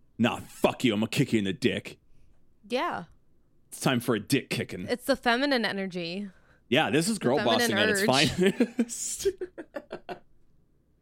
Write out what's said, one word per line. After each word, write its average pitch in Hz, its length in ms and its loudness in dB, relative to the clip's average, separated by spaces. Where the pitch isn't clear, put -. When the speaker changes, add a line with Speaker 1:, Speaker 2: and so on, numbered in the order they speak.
Speaker 1:
"Nah, 110 240 2
fuck - 420 -2
you, 120 100 6
I'm 101 60 0
gonna 110 100 0
kick - 220 0
you 110 80 2
in 101 60 0
the 95 80 0
dick." - 440 -2
Speaker 2:
Yeah. 254 380 -4
Speaker 1:
It's - 100 -16
time 131 220 2
for 123 140 0
a 104 40 0
dick 123 300 -2
kicking. 95 400 -6
Speaker 2:
It's - 160 -4
the 269 100 2
feminine 247 480 0
energy. 190 640 -6
Speaker 1:
Yeah, 135 220 2
this 156 180 2
is 214 120 -2
Speaker 2:
The - 60 -12
Speaker 1:
girl 131 120 4
Speaker 2:
feminine 113 340 2
Speaker 1:
bossing - 60 0
at 104 120 4
its 101 120 0
Speaker 2:
urge. 107 60 2
Speaker 1:
finest. 180 1200 0